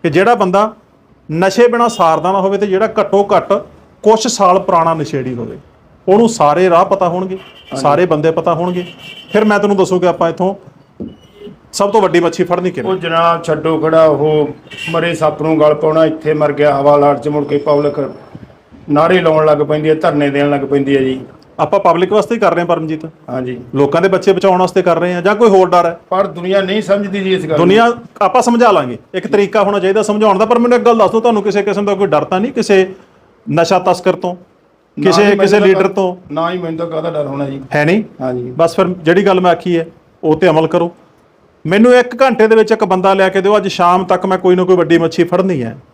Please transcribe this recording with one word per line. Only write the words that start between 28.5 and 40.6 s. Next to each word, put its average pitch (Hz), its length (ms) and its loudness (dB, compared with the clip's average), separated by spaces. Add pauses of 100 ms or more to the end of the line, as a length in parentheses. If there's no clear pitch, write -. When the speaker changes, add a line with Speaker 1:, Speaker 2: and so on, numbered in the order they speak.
Speaker 1:
ਲਾਂਗੇ। 131 260 0 (160)
ਇੱਕ 180 140 -6
ਤਰੀਕਾ 202 360 0
ਹੋਣਾ 202 160 0
ਚਾਹੀਦਾ 196 240 0
ਸਮਝਾਉਣ 208 340 2
ਦਾ, 220 80 2
ਪਰ 233 140 0
ਮੈਨੂੰ 240 180 2
ਇੱਕ 214 80 -2
ਗੱਲ 233 120 4
ਦੱਸ 196 140 2
ਦਿਓ, 226 80 0
ਤੁਹਾਨੂੰ 220 240 0
ਕਿਸੇ 202 200 -2
ਕਿਸਮ 202 220 -2
ਦਾ 202 100 0
ਕੋਈ 190 120 -2
ਡਰ 147 160 0
ਤਾਂ 185 160 -4
ਨਹੀਂ 254 140 -4
ਕਿਸੇ 190 420 0 (560)
ਨਸ਼ਾ 170 280 2
ਤਸਕਰ 180 360 0
ਤੋਂ, 180 200 -8
Speaker 2:
ਨਾ - 720 -14
Speaker 1:
ਕਿਸੇ, 185 180 4
Speaker 2:
ਹੀ 202 60 4
ਮੈਨੂੰ 196 160 2
Speaker 1:
ਕਿਸੇ 208 140 2
Speaker 2:
ਤਾਂ 196 80 2
Speaker 1:
ਲੀਡਰ 190 200 2
Speaker 2:
ਕਾ-, 190 60 -4
Speaker 1:
ਤੋਂ? 185 220 -4 (160)
Speaker 2:
ਨਾ 165 200 -4
ਹੀ 185 60 -8
ਮੈਨੂੰ 165 200 -8
ਤਾਂ 170 100 -6
ਕਾਹਦਾ 160 240 -6
ਡਰ 147 140 -4
ਹੋਣਾ 139 200 -6
ਜੀ। 135 160 -10 (140)
Speaker 1:
ਹੈ 147 100 2
ਨਹੀਂ? 202 180 0 (180)
Speaker 2:
ਹਾਂਜੀ। 123 300 -6
Speaker 1:
ਬਸ 160 240 0
ਫਿਰ 185 120 0
ਜਿਹੜੀ 175 380 0
ਗੱਲ 190 140 2
ਮੈਂ 180 120 2
ਆਖੀ 170 280 -2
ਹੈ, 165 80 -6 (360)
ਉਹ 156 120 2
ਤੇ 170 140 2
ਅਮਲ 160 180 2